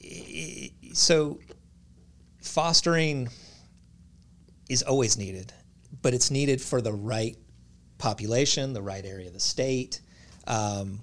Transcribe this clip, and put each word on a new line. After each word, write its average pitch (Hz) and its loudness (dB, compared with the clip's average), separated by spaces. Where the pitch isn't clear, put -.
eh, - -10
so 156 4
fostering 160 2
is 127 0
always 135 2
needed, 95 -8
but 127 4
it's 123 2
needed 139 2
for 131 0
the 110 -2
right 110 -2
population, 127 0
the 104 -6
right 98 -8
area 95 -12
of 85 -16
the 95 -14
state, 131 0
um, 101 -2